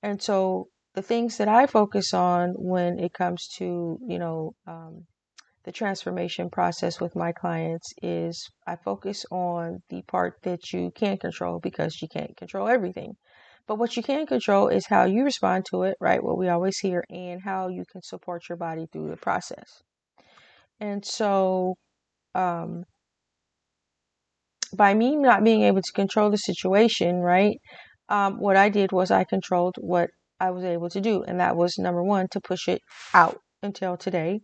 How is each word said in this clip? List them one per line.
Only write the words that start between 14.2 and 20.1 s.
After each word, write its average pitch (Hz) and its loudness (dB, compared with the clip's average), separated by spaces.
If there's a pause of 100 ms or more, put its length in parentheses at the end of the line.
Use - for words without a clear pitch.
control 208 4
is - 2
how 190 6
you 202 2
respond 190 0
to 185 -2
it, 190 0
right? - 2
What - -2
we 180 0
always 180 0
hear, 180 -2
and 180 -12
how 190 -6
you 180 -8
can 180 -18
support 175 -12
your 175 -8
body 165 -6
through 156 -8
the 156 -8
process. - -6 (1000)